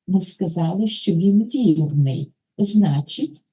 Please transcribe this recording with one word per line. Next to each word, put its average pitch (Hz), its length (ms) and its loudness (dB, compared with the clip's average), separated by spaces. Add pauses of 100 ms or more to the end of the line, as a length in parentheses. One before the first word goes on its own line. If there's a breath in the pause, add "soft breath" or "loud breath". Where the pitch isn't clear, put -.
Ми 185 140 2
сказали, 175 680 -4
що 208 280 -4
він 202 280 4
вірний. 147 880 0 (260)
Значить, 190 840 -2 (100)